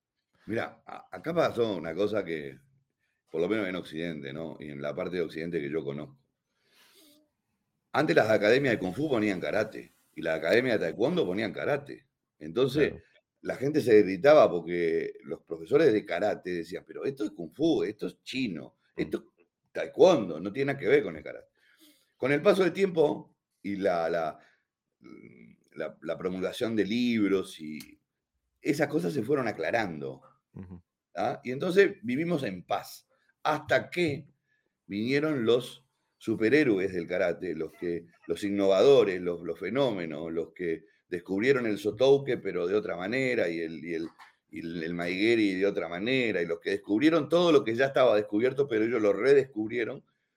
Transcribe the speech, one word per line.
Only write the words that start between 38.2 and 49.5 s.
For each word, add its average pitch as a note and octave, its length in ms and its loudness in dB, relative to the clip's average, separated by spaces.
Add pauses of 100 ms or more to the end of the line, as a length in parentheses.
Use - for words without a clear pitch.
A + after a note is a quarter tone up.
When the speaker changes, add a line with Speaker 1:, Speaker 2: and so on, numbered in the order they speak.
Speaker 1:
los E2+ 180 -4
innovadores, G2+ 760 6
los, F2 220 -4
los E2+ 160 -8
fenómenos, F2+ 760 -4
los E2 200 -6
que E2 320 -6 (240)
descubrieron A2 580 0
el G#2 120 -2
sotouke, B2+ 600 2
pero F2 280 -4
de F#2 80 0
otra F2+ 220 -2
manera, A2+ 520 -2
y E2 120 -4
el, E2 240 -8
y E2+ 100 -6
el, E2 140 -6 (420)
y - 100 -12
el, E2 220 -8
el E2+ 120 -6
maigeri F#2+ 600 0
de F#2 120 0
otra F#2 220 -2
manera, G#2+ 540 -2
y E2+ 40 -2
los E2 140 -4
que F2+ 100 -4
descubrieron C3+ 580 2
todo E3+ 240 4
lo C3+ 120 6
que A2+ 100 -4
ya B2+ 120 2
estaba B2+ 300 4
descubierto, G#2+ 520 0
pero A2 160 2
ellos A#2 160 0
lo G2+ 120 4
redescubrieron, A#2+ 920 0 (320)